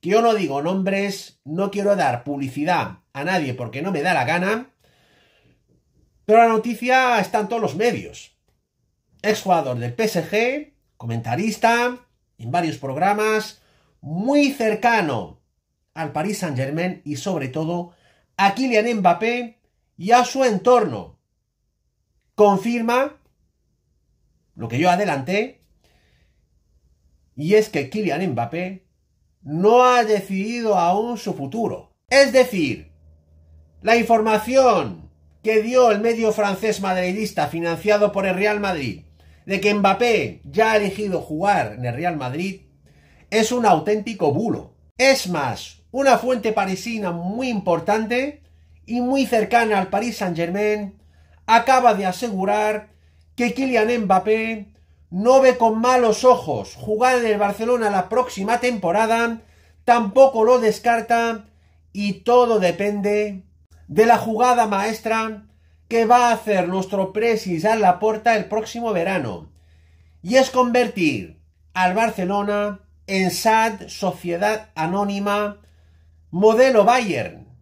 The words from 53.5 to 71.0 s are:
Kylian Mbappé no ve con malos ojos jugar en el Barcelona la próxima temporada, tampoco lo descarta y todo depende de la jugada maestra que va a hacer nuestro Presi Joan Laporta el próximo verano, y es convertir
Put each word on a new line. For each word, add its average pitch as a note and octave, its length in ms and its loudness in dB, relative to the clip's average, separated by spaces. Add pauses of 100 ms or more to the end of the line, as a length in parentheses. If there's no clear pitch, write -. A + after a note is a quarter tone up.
Kylian A#3+ 480 0
Mbappé G#3 720 0 (360)
no A#3+ 320 4
ve B3+ 160 6
con A3 220 2
malos A#3+ 460 2
ojos C#3+ 500 2
jugar B3 420 0
en A#3 80 0
el G#3+ 140 0
Barcelona G#3+ 500 0
la F#3+ 180 -2
próxima A3+ 520 -2
temporada, A3+ 840 0 (420)
tampoco A#3 600 4
lo B3 160 4
descarta A3+ 880 -2 (440)
y G3+ 300 -6
todo A#3+ 380 4
depende G3+ 840 -2 (420)
de G3 180 4
la G3 140 6
jugada A3+ 480 2
maestra A3 800 -4 (400)
que A3+ 180 2
va A#3+ 240 2
a A#3 40 2
hacer G3 340 -2
nuestro F#3+ 440 -4
Presi G#3+ 480 -2
Joan A3 220 0
Laporta G#3+ 540 2
el G3 100 -2
próximo A3 480 -6
verano, D3+ 580 -4 (720)
y G3 140 -2
es C4 160 4
convertir F#3+ 920 0 (320)